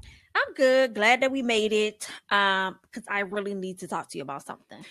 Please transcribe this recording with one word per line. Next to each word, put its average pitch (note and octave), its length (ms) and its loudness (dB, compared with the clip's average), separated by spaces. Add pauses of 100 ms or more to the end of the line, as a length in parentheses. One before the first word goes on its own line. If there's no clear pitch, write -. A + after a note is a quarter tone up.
(340)
I'm A#4+ 200 -2
good. C4 400 4
Glad A3+ 280 4
that C4+ 100 2
we C4+ 80 -2
made A3 320 2
it, G#3+ 340 0 (220)
um, G3 500 2 (140)
'cause A3 160 -12
I G3+ 120 -2
really G3+ 340 -4
need F#3 240 -8
to F3+ 100 -12
talk E3+ 220 -6
to E3+ 80 -10
you D3+ 40 -8
about C#3+ 220 -10
something. - 460 -18